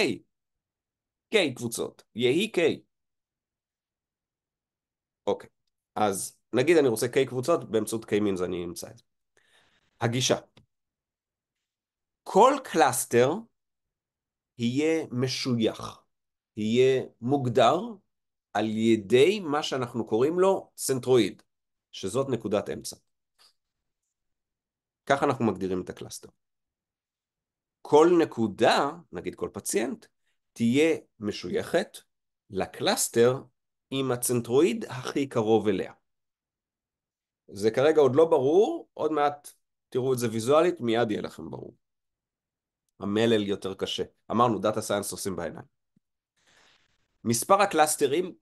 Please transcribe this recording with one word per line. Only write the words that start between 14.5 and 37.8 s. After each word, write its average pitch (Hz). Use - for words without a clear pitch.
יהיה 147
משוייך, 123
יהיה 120
מוגדר 127
על 107
ידי 113
מה 151
שאנחנו 127
קוראים 143
לו 190
צנטרואיד, 123
שזאת 120
נקודת 104
אמצע. -
ככה 143
אנחנו 127
מגדירים 92
את -
הקלאסטר. -
כל 156
נקודה, 117
נגיד 87
כל -
פציינט, 214
תהיה 139
משויכת 101
לקלאסטר 120
עם 135
הצנטרואיד 123
הכי 127
קרוב 110
אליה. 90
זה 101
כרגע 151